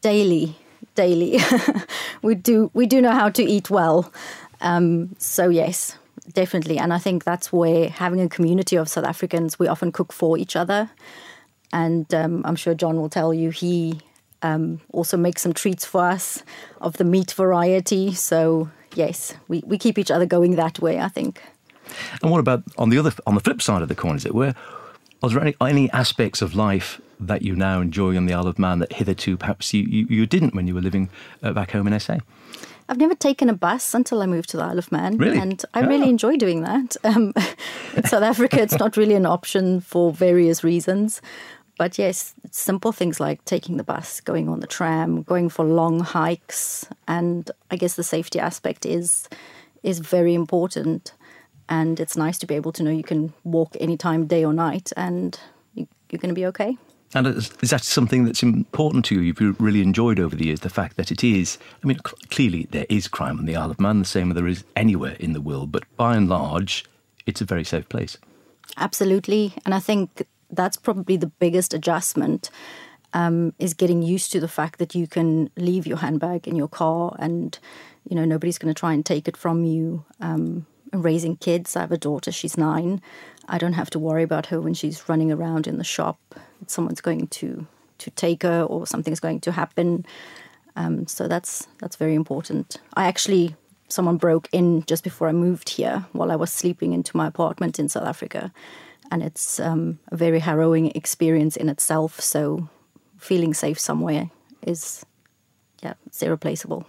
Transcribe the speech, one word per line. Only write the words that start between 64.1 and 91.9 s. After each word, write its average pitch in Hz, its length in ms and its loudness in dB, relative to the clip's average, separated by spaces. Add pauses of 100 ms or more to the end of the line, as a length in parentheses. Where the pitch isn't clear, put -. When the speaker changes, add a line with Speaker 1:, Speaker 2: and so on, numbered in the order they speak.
Speaker 2:
as 82 40 0
there 87 120 0
is 90 160 -2 (120)
anywhere 110 440 2
in 82 140 -4
the 76 80 -6
world, 71 300 -6
but - 120 -2 (140)
by 120 200 2
and 101 120 4
large, 85 540 -2 (420)
it's - 160 -4
a 110 40 -2
very 87 180 -2
safe - 260 -4
place. - 280 -6 (600)
Speaker 1:
Absolutely. 196 760 0 (120)
And 196 80 0
I 190 60 2
think 196 480 -2 (240)
that's 185 260 -2
probably 190 400 -2
the 170 100 0 (120)
biggest 180 340 2
adjustment, - 760 -2 (640)
um, 170 460 2
is 175 140 -2
getting 175 300 2
used 175 300 -2
to 190 60 0
the 160 80 -2
fact 156 320 -4
that 170 140 -4
you 170 140 -2
can 160 500 2
leave 175 300 -2
your 156 100 -4
handbag 165 500 -4
in - 80 -4
your 151 120 -2
car 165 500 -2
and, 165 400 -4 (500)
you 180 80 -6
know, 165 100 0
nobody's 160 320 0
gonna 160 160 -2
try 165 200 -2
and 151 120 0
take 151 220 -2
it 170 100 -8
from 170 280 0
you. 160 380 -2 (160)
Um, 165 460 -4 (260)
and 180 120 -4
raising 165 340 0
kids, 175 380 -2
I 175 60 -2
have 165 100 -4
a 170 60 -2
daughter, 147 340 -6
she's - 260 -8
nine. 170 440 0 (460)
I - 100 -4
don't 175 160 0
have 165 180 -4
to 160 80 -4
worry 160 240 0
about 160 240 -2
her 165 140 -4
when 160 120 -2
she's 156 360 -8
running 160 220 2
around 160 360 -2
in - 100 -6
the 175 60 -6
shop. - 340 -4 (500)
Someone's 170 340 -6
going 160 260 -4
to, 139 400 -10 (320)
to - 120 -14
take 170 320 -2
her 170 200 2
or 165 240 -4
something's 160 320 -4
going 160 220 -4
to 175 100 -4
happen. 170 540 -2 (720)
Um, 165 320 -4
so - 200 -6
that's, - 400 -6 (120)
that's - 160 -12